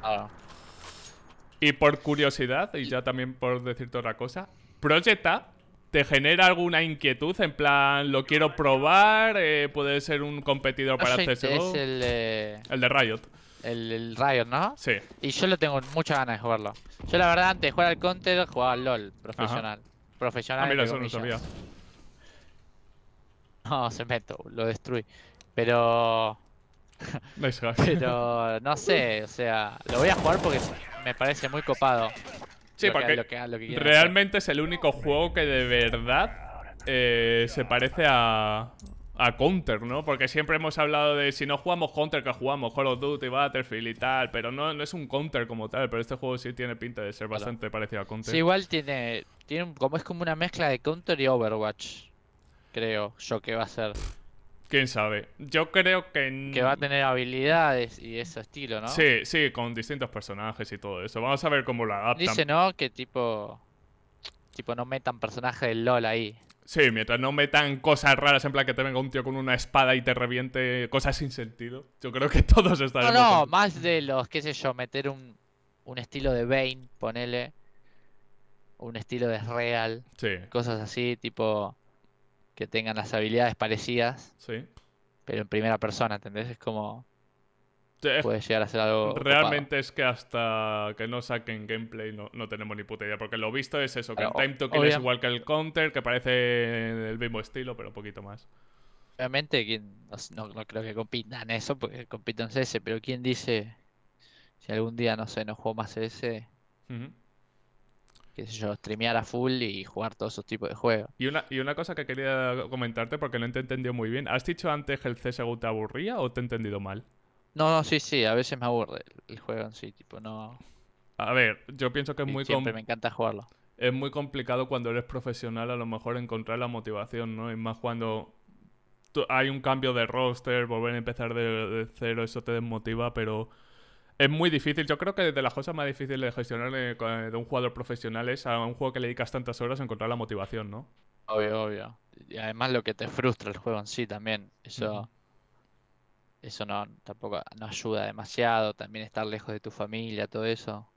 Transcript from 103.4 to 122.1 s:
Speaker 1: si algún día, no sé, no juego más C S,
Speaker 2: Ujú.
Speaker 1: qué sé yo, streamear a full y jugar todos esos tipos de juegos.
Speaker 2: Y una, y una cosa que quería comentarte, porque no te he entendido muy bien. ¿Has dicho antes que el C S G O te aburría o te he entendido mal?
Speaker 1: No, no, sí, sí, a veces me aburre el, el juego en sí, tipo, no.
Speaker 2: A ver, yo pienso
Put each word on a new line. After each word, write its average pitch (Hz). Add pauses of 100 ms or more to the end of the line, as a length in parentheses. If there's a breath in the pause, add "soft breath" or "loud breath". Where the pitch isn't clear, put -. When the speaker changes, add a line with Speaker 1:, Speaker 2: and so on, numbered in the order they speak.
Speaker 1:
si -
algún 113
día, 117
no 110
sé, -
no 107
juego 110
más 110
C 110
S, 113 (420)
Speaker 2:
Ujú. 123 (1200)
Speaker 1:
qué 104
sé 110
yo, 107
streamear 110
a 113
full 127
y 98
jugar 110
todos 107
esos -
tipos 107
de -
juegos. 113
Speaker 2:
Y 127
una, 151
y 131
una 143
cosa 165
que 151
quería 131 (160)
comentarte, 120
porque 123
no 117
te 131
he -
entendido 127
muy 113
bien. 131
¿Has 127
dicho 175
antes 143
que -
el 120
C -
S 123
G 120
O 120
te 117
aburría 127
o 127
te 127
he -
entendido 113
mal? 98 (500)
Speaker 1:
No, 156
no, 160
sí, 156
sí, 131
a 107
veces 127
me 123
aburre 120 (260)
el, -
el 107
juego 113
en 110
sí, 104
tipo, -
no. 110 (600 soft breath)
Speaker 2:
A 107
ver, 117
yo 127
pienso 143